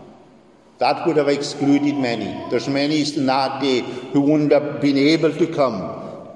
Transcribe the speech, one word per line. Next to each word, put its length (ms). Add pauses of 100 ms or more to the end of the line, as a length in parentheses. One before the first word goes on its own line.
(800)
that 280
would 100
have 120
excluded 640
many. 540
There's 180
many 340
in 260
that 340
day 200
who 380
wouldn't 320
have 300
been 160
able 340
to 160
come. 540 (340)